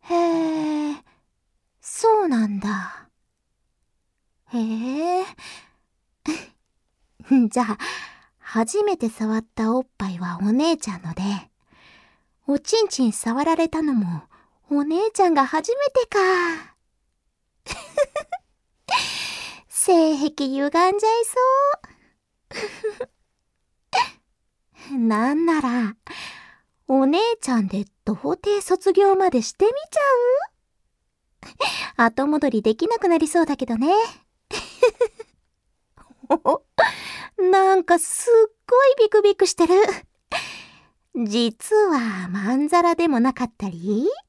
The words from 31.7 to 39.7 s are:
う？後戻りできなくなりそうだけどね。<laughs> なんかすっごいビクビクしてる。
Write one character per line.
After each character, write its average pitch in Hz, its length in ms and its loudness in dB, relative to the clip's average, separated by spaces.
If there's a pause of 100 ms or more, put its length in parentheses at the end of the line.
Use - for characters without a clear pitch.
う？ - 20 4
後 269 180 -2
戻 294 240 0
り 214 120 -2
で 220 120 2
き 330 140 -4
な 466 100 0
く 415 80 -2
な 339 100 4
り 311 120 0
そ 339 140 2
う 311 40 2
だ 285 100 -4
け 254 100 -8
ど 233 100 -4
ね。 285 180 2 (2250)
<laughs> 294 320 2 (880)
な 381 260 6
ん 359 80 2
か 349 140 4
す - 320 -4
っ - 20 6 (360)
ご 508 240 6
い 554 60 2
ビ 427 100 4
ク 427 140 4
ビ 403 120 6
ク 381 120 2
し - 80 -2
て 339 120 2
る。 349 80 4 (1400)